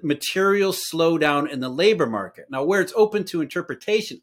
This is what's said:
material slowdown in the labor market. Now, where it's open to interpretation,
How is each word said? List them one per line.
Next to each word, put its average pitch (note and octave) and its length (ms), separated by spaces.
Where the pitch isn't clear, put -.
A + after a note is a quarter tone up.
material F#3+ 720
slowdown D#3 800
in C3+ 100
the B2+ 100
labor E3 360
market. G2+ 440
Now, C3+ 140
where F#3+ 180
it's - 120
open G#3+ 300
to F3 160
interpretation, F3+ 840